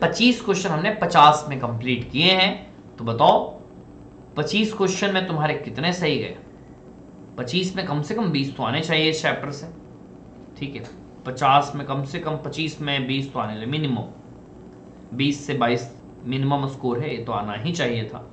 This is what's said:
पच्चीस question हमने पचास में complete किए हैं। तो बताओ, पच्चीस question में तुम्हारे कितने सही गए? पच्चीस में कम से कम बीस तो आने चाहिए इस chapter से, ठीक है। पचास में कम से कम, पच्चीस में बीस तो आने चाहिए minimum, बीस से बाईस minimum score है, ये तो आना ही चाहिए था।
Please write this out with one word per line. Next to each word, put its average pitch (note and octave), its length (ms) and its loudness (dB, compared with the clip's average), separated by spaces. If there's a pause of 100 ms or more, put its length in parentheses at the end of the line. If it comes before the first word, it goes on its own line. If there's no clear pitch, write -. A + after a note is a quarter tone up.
पच्चीस A#3 380 4
question G3 280 0
हमने E3+ 260 2
पचास D3+ 540 8
में C3+ 120 -2
complete A#2+ 500 -2
किए E3+ 220 4
हैं। - 640 -2
तो A#2 80 -8
बताओ, B2+ 560 4 (760)
पच्चीस G3+ 380 2
question G3 400 0
में F#3 120 0
तुम्हारे D3+ 280 0
कितने D3 380 -2
सही D#3 260 0
गए? F#2 180 -6 (1000)
पच्चीस F3 380 -2
में F#3 100 -4
कम D3 160 -2
से - 120 -4
कम G#3+ 160 0
बीस C#3 260 -2
तो C3+ 60 -4
आने B2+ 180 0
चाहिए D#3 300 2
इस D#3 120 0
chapter D3 300 0
से, - 200 -12 (840)
ठीक C#3 180 -6
है। G#2+ 80 -10 (420)
पचास C#3 500 6
में C#3+ 100 -6
कम C#3 180 -2
से F3 140 -6
कम, D#3 180 -2
पच्चीस D3+ 440 -4
में C#3 260 0
बीस C3+ 260 -2
तो C3 60 -4
आने G#2+ 140 -2
चाहिए A2 160 -6
minimum, - 1500 -6
बीस C#3+ 300 0
से C#3 80 -2
बाईस A#2+ 380 2 (320)
minimum C3+ 420 0
score B2+ 320 -2
है, C#3 180 -4
ये A2+ 80 -6
तो A#2 80 -4
आना G#2 200 -2
ही A2+ 200 -4
चाहिए A#2+ 320 0
था। - 280 -12